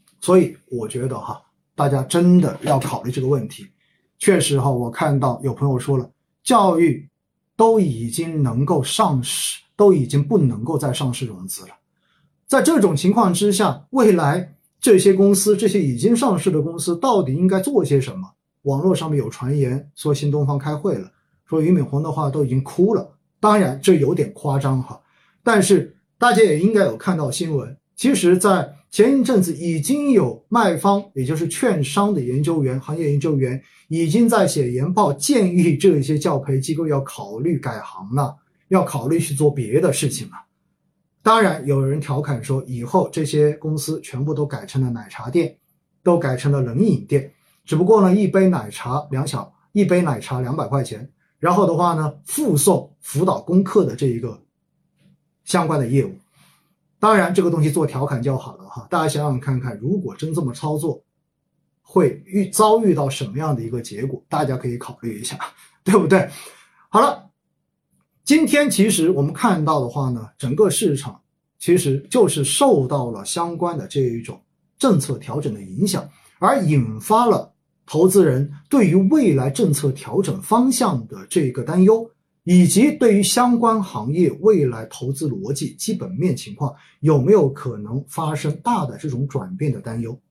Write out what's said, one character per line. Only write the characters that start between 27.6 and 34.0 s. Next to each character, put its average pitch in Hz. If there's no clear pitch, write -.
其 277
实 180
在 185
前 262
一 -
阵 226
子 165
已 160
经 285
有 147
卖 208
方， 202
也 131
就 151
是 160
券 185
商 202
的 170
研 127
究 156
员、 131
行 147
业 160
研 143
究 156
员 131
已 160